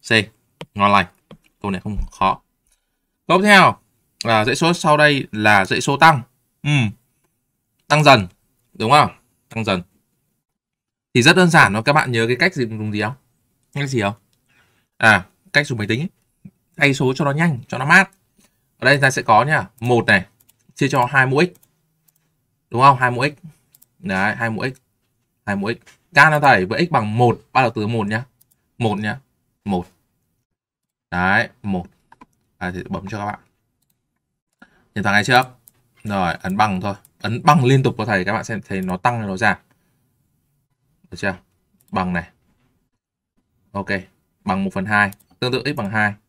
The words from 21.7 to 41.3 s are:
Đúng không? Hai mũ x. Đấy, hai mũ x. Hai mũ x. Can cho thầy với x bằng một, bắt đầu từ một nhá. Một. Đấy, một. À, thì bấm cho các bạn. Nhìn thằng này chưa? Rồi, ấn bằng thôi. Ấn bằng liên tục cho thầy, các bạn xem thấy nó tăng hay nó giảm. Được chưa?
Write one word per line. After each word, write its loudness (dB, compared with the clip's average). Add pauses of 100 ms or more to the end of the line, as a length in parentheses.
Đúng -2
không? 6
Hai 0
mũ -4
x. -2 (680)
Đấy, -4
hai -4
mũ -6
x. -8 (680)
Hai -4
mũ -6
x. -6 (380)
Can 6
cho 0
thầy 4
với -2
x -8
bằng -2
một, 2 (120)
bắt 2
đầu 0
từ -4
một -4
nhá. -6 (1400)
Một. -4 (1300)
Đấy, -2 (140)
một. -6 (720)
À, -10
thì -12
bấm -10
cho -12
các -8
bạn. -10 (1600)
Nhìn -8
thằng 0
này 2
chưa? 4 (600)
Rồi, -2
ấn -8
bằng 0
thôi. -8 (260)
Ấn -6
bằng 4
liên 2
tục 0
cho -4
thầy, -2
các -2
bạn -4
xem -10
thấy -6
nó -6
tăng -2
hay -8
nó -6
giảm. 0 (1500)
Được -18
chưa? -6 (540)